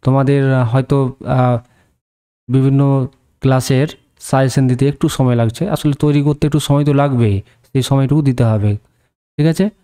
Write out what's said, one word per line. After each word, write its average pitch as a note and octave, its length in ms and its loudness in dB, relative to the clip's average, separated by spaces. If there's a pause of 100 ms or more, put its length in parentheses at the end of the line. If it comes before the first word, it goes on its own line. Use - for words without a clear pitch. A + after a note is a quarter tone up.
তোমাদের, C#3 380 2 (120)
আহ, B2+ 160 2
হয়তো, C3+ 280 0 (280)
আহ, B2+ 320 0 (920)
বিভিন্ন C3+ 320 2 (600)
ক্লাসের C3 460 0 (320)
সাজেশন C3+ 480 0
দিতে B2+ 200 0
একটু C#3+ 220 -4
সময় B2 260 0
লাগছে, A#2 340 -2
আসলে D3+ 240 -2 (100)
তৈরি D3 200 2
করতে C#3+ 240 -2
একটু D3 120 0
সময় C#3+ 260 0
তো C#3+ 80 2
লাগবেই, B2+ 420 0 (260)
সেই C3 220 -4
সময়টুকু C#3 380 0
দিতে B2+ 220 0
হবে, G#2+ 280 0 (680)
ঠিক D3 100 0
আছে? E3 180 0 (180)